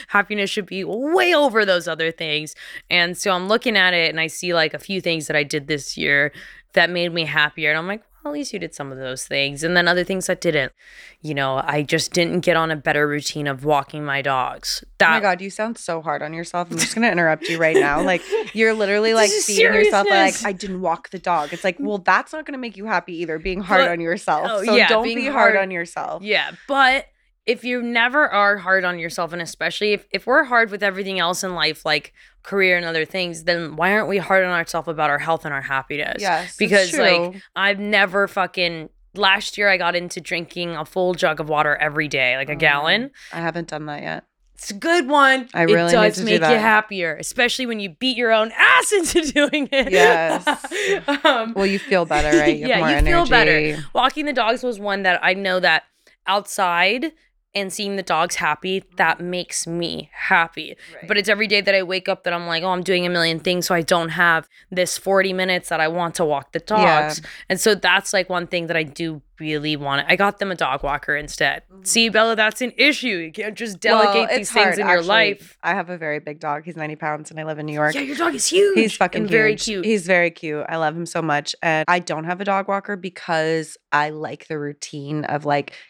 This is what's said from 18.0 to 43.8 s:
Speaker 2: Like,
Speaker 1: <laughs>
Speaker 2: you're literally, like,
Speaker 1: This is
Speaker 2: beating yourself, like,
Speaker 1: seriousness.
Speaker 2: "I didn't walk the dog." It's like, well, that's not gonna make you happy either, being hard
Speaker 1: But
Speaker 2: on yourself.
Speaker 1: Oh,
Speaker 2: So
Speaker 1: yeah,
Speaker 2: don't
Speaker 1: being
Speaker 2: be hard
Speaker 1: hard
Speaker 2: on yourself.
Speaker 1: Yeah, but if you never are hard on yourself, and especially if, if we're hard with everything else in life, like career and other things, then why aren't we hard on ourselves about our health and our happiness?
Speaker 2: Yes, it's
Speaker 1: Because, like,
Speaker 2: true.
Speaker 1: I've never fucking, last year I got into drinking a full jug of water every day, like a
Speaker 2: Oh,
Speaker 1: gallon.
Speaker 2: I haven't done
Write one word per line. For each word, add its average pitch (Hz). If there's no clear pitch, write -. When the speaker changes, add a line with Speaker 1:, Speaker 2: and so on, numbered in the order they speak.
Speaker 2:
Like, 180
Speaker 1:
<laughs> 427
Speaker 2:
you're 220
literally, 214
like, 214
Speaker 1:
This 214
is 202
Speaker 2:
beating 220
yourself, 208
like, 196
Speaker 1:
seriousness. 226
Speaker 2:
"I 208
didn't 185
walk 170
the 190
dog." 156
It's 170
like, 185
well, 208
that's 190
not 311
gonna 285
make 240
you 196
happy 185
either, 160
being 185
hard 185
Speaker 1:
But 175
Speaker 2:
on 170
yourself. 170
Speaker 1:
Oh, 202
Speaker 2:
So 233
Speaker 1:
yeah, 202
Speaker 2:
don't 226
Speaker 1:
being -
Speaker 2:
be -
hard 226
Speaker 1:
hard -
Speaker 2:
on 190
yourself. 170
Speaker 1:
Yeah, 170
but 269
if 240
you 247
never 240
are 202
hard 185
on 180
yourself, 165
and 175
especially 170
if, 202
if -
we're 277
hard 233
with 196
everything 196
else 175
in 185
life, 156
like 151
career 190
and 175
other 165
things, 170
then 170
why 175
aren't 208
we 196
hard 190
on 180
ourselves 170
about 156
our 143
health 160
and 151
our 139
happiness? 139
Speaker 2:
Yes, 180
it's -
Speaker 1:
Because, 196
like, 180
Speaker 2:
true. 190
Speaker 1:
I've 196
never 202
fucking, 175
last 196
year 202
I 190
got 175
into 175
drinking 170
a 156
full 185
jug 160
of 151
water 151
every 151
day, 131
like 139
a 147
Speaker 2:
Oh, 147
Speaker 1:
gallon. 156
Speaker 2:
I 165
haven't 165
done 151